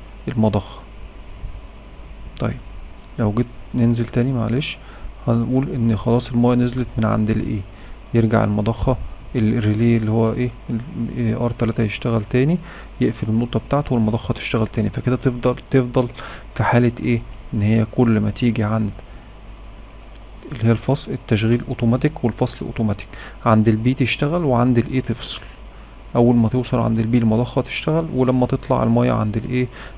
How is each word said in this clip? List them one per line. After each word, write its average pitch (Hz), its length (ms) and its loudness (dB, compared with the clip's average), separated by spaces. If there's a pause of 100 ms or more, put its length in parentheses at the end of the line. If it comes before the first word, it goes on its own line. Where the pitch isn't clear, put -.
(280)
المضخة. 107 520 0 (1600)
طيب 107 180 -2 (640)
لو 107 140 2
جيت 117 120 2 (300)
ننزل 120 300 4
تاني 120 280 0
معلش، 117 440 0 (500)
هنقول 123 420 2
ان 117 280 2
خلاص 120 320 0
المايه 120 260 4
نزلت 123 320 0 (100)
من 113 80 2
عند 107 240 2
الايه، 110 320 0 (520)
يرجع 113 300 4
المضخة 107 540 0 (380)
ال-، 113 220 2
الريلي 113 400 4
اللي 110 140 0
هو 113 220 2
ايه، 123 160 -2 (200)
ال-، 110 120 -2 (360)
إيه، 113 280 0
ار 117 60 0
تلاتة 117 320 0
يشتغل 110 400 0
تاني، 139 340 2 (440)
يقفل 117 260 0
النقطة 117 400 0
بتاعته 143 260 0
والمضخة 110 400 2
تشتغل 110 340 -2
تاني. 107 220 -2
فكده 123 260 0
تفضل، 123 400 0 (160)
تفضل 123 380 2 (460)
في 110 80 0
حالة 120 360 4
ايه، 117 220 0 (320)
ان 110 80 0
هي 110 300 4
كل 117 280 4
ما 104 100 2
تيجي 113 340 0
عند 107 280 0 (1600)
اللي 110 120 -6
هي 113 80 4
الفصل، - 400 0
التشغيل 117 560 0
اوتوماتيك 127 560 0
والفصل 123 420 -2
اوتوماتيك، 107 420 -2 (380)
عند 110 220 6
البي 113 260 4
تشتغل 143 500 0
وعند 123 340 4
الاي 123 240 2
تفصل. - 400 -6 (720)
اول 120 200 6
ما 113 140 4
توصل 123 300 0
عند 113 200 2
البي 113 180 2
المضخه 117 440 2
تشتغل، 160 440 -2 (100)
ولما 127 300 4
تطلع 123 380 0
الميه 120 280 4
عند 110 260 0
الايه 123 300 -2 (300)